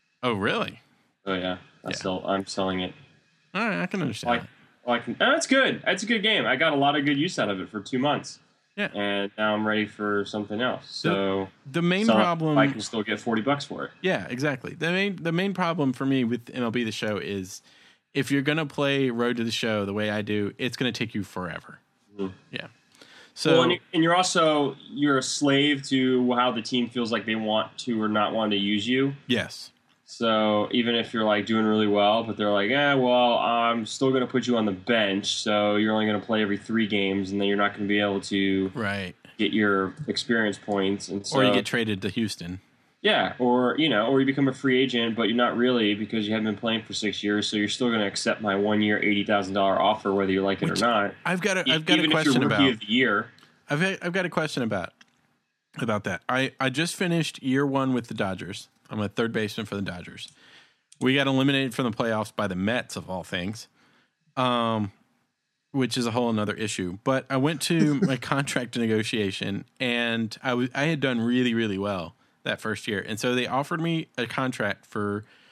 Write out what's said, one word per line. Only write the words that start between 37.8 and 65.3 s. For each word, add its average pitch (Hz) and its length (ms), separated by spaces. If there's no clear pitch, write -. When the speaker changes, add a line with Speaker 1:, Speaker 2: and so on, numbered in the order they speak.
Speaker 2:
be 104 140
able 101 220
to 95 520
Speaker 1:
Right. 98 400
Speaker 2:
get 107 160
your 98 400
experience 110 520
points." 98 500
And 98 180
so - 140
Speaker 1:
Or 131 40
you 127 80
get 101 140
traded 110 360
to 110 60
Houston. 95 520
Speaker 2:
Yeah, 165 360
or, 123 400
you 156 120
know, 110 160
or 135 120
you 135 60
become 135 240
a 131 60
free 131 280
agent, 120 320
but 113 140
you're 113 80
not 120 220
really 120 360
because 107 320
you 104 60
haven't 110 140
been 107 100
playing 113 280
for 104 100
six 101 280
years, 104 240
so 107 120
you're 104 100
still 120 220
gonna 110 160
accept - 340
my 101 160
one-year 104 480
eighty 101 200
thousand 101 280
dollar 98 260
offer, 98 360
whether 98 180
you 95 100
like 98 200
it 85 80
Speaker 1:
Which - 100
Speaker 2:
or 113 60
not. 104 280
Speaker 1:
I've 175 160
got 196 160
a, 175 100
Speaker 2:
E-, - 40
Speaker 1:
I've 156 120
got 156 140
a 156 40
Speaker 2:
even 156 100
if - 20
you're 156 80
Speaker 1:
question 135 260
Speaker 2:
rookie 110 60
Speaker 1:
about 131 180
Speaker 2:
of 107 80
the - 60
year. 110 400
Speaker 1:
I've, 147 140
I've 175 100
got 185 120
a 170 60
question 151 320
about, 107 320
about 110 260
that. 95 260
I, 131 280
I 131 120
just 156 260
finished 170 460
year 135 240
one 135 260
with 117 160
the 113 60
Dodgers. 95 540
I'm 107 100
a 101 100
third 113 240
baseman 110 320
for - 100
the 101 60
Dodgers. 90 460
We 131 160
got 139 120
eliminated 135 480
from 135 100
the 120 60
playoffs 110 440
by 104 120
the 95 100
Mets, 110 400
of 90 140
all 92 120
things, 95 460
um, 117 580